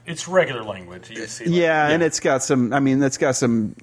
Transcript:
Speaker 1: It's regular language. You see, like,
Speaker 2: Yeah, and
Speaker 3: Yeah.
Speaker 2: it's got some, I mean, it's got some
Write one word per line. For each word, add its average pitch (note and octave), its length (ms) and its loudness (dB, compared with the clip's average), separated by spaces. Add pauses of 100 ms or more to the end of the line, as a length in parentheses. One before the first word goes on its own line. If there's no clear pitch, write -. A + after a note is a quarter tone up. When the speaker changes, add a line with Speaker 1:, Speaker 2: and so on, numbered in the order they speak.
Speaker 1:
It's E3+ 220 -10
regular D#3 360 -2
language. F#2 460 -12
You A2+ 180 -12
see, - 180 -12
like, E3+ 100 0
Speaker 2:
Yeah, D#3+ 320 2
and D#3+ 140 2
Speaker 3:
Yeah. E3 60 4
Speaker 2:
it's - 120 -2
got C#3 240 0
some, B2 300 2
I C#3+ 80 2
mean, C3+ 200 4
it's C3+ 160 0
got C#3 200 2
some A#2 460 0